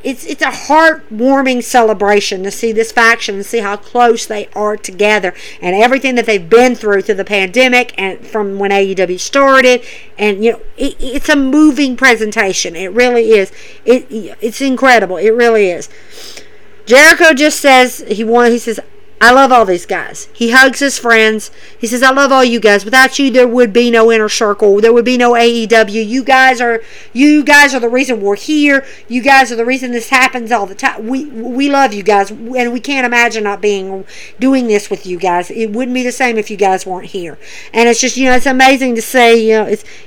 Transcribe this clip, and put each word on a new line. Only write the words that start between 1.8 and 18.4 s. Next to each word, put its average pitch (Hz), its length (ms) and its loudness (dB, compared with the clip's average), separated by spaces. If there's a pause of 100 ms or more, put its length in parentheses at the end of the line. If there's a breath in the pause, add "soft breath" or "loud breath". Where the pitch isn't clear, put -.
to 196 80 -8
see 226 200 -4
this 220 200 -4
faction 233 440 0
and 196 100 -10
see 233 120 -6
how 202 180 -4
close 233 520 0
they 214 220 -10
are 208 280 -4
together 196 560 -2 (260 loud breath)
and 180 160 -4
everything 247 380 2
that 233 140 -2
they've 190 200 -2
been 240 280 4
through, 202 260 -2
through 202 140 -2
the 190 100 -6
pandemic 240 760 0
and 190 260 -8
from 202 340 -6
when 196 120 -2
A 196 140 2
E 190 80 -4
W 180 240 -2
started. 262 680 2 (340 loud breath)
And, 208 280 -2
you 233 60 2
know, - 100 -12 (160)
it, 277 220 -6
it's 269 280 -4
a 302 80 2
moving 277 640 2
presentation. 214 800 -2
It 185 180 -10
really 233 380 2
is. 196 200 2 (320 loud breath)
It, 247 220 2 (340)
it's 226 220 -8
incredible. 240 560 2
It 208 140 2
really 226 380 2
is. - 200 -8 (960 loud breath)
Jericho 311 480 6
just 302 260 0
says 254 480 2
he 220 180 -4
won-, 233 260 4